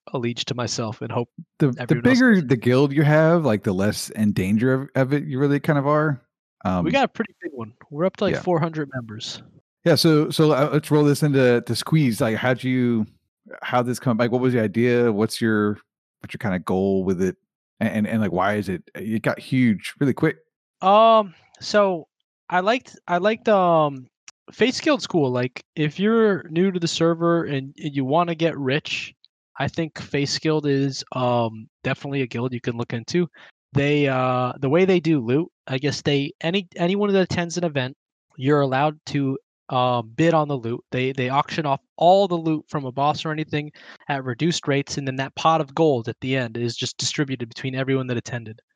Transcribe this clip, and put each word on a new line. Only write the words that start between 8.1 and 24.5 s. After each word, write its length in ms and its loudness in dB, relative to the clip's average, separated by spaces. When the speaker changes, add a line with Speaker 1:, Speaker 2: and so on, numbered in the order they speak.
Speaker 1:
to, 80 -4
like, 100 0
Speaker 2:
yeah. 80 -4
Speaker 1:
four 160 0
hundred 340 -4
members. 500 -12
Speaker 2:
Yeah, 100 4
so, 360 4
so, 200 4
uh, 220 2
let's 180 0
roll 140 4
this 180 2
into, 380 4
to 160 -4
Squeeze. 440 2
Like, 140 0
how'd 300 -2
you, 420 0
how'd 240 0
this 140 -4
come, 180 0
like, 140 0
what 80 0
was 120 2
the 80 2
idea? 520 2
What's 280 -2
your, 380 2
what's 140 -16
your 40 -10
kinda 200 -2
goal 460 0
with 180 0
it? 140 0
And, 120 -2
and, 180 -2
and, 120 -2
like, 120 -2
why 220 0
is 140 -4
it, 140 -6
it 260 -6
got 160 -2
huge 600 0
really 140 0
quick. 240 -2
Speaker 1:
Um, 520 4
so 480 0
I 100 0
liked, 460 -2
I 120 0
liked, 300 -2
um, 600 4